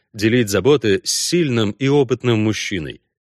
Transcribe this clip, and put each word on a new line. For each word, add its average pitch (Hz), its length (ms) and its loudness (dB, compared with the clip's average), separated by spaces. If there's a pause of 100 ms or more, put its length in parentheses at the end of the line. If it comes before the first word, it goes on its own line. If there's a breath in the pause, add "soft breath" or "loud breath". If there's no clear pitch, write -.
(140)
делить 113 360 0
заботы 101 540 2
с - 60 -6
сильным 123 640 0
и 135 160 -4
опытным 127 520 2
мужчиной, 98 640 -4 (340)